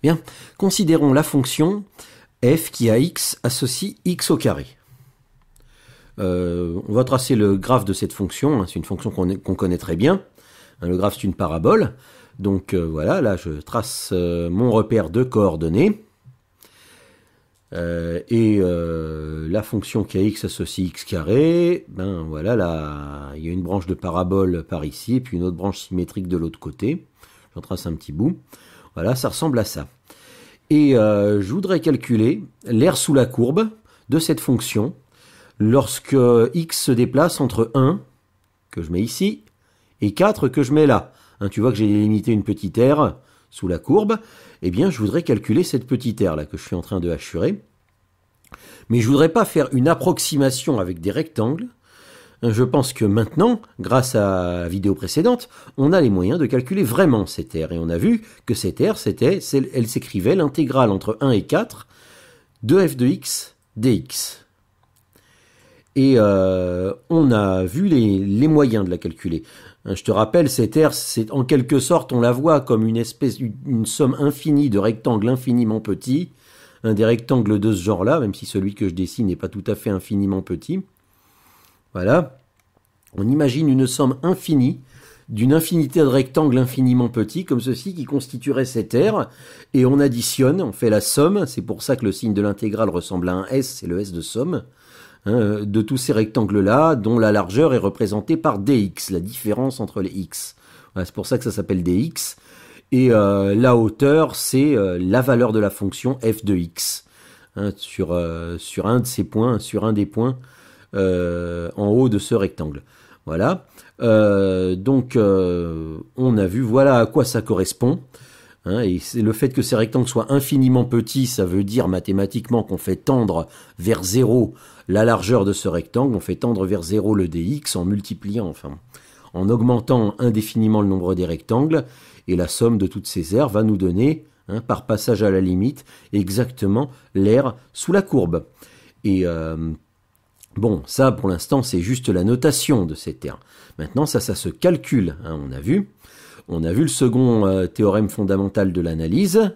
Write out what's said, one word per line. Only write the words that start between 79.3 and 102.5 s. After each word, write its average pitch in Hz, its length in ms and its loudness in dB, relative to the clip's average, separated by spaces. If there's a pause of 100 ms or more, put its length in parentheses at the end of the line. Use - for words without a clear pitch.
pas 92 140 -8
tout 98 180 -12
à 107 80 -2
fait 107 160 -6
infiniment 98 520 -2
petit. 92 400 -8 (1120)
Voilà. 127 440 0 (800)
On 98 100 -2
imagine 143 420 2
une 131 200 4
somme 127 340 0
infinie 151 560 0 (500)
d'une 117 240 2
infinité 160 460 2
de 151 80 6
rectangles 131 520 2
infiniment 123 500 2
petits, 120 360 -2
comme 131 160 0
ceci, 127 340 -6
qui 156 100 -8
constituerait 131 640 -4
cette 117 280 -6
aire. 180 360 0 (440)
Et 127 100 6
on 135 140 4
additionne, 135 640 2
on 139 80 -4
fait 117 200 0
la 107 100 4
somme. 170 460 2
C'est - 160 -8
pour 95 200 -8
ça 135 140 -2
que 120 80 -8
le 98 80 2
signe 107 220 -2
de 101 80 2
l'intégrale 104 480 -2
ressemble 87 380 -4
à 90 60 -2
un 95 120 -4
S, 131 220 -2
c'est - 200 -12
le 87 100 -2
S 98 140 -6
de 85 80 -8
somme. 127 420 -4 (640)
Hein, 104 380 0
de 104 180 0
tous 131 140 -2
ces 127 160 -2
rectangles-là, 110 800 2
dont 113 240 0
la 107 140 4
largeur 107 420 2
est 117 40 2
représentée 101 580 -2
par 143 240 -2
dx, 101 500 0
la 90 100 -2
différence 117 600 -4
entre 104 200 -8
les 92 100 -4
x. - 440 -12 (400)
Voilà, 92 100 -4
c'est - 100 -14
pour 98 120 -8
ça 127 120 0
que 127 60 -6
ça 117 60 -2
s'appelle 95 320 -2
dx. 95 540 -2 (560)